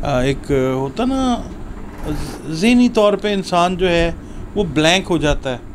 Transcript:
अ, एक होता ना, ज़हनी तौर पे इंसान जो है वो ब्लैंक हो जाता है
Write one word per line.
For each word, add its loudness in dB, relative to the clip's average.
अ, 0
एक 0
होता -2
ना, 0
ज़हनी 4
तौर 4
पे -2
इंसान 0
जो 0
है 2
वो 0
ब्लैंक 2
हो 0
जाता 0
है -4